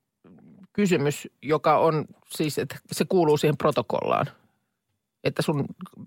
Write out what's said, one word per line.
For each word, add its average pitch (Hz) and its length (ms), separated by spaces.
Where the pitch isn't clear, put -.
kysymys, 165 540
joka 147 360
on 156 280
siis, 156 220
että - 180
se - 140
kuuluu 156 320
siihen 147 200
protokollaan. - 680
Että 143 180
sun 143 240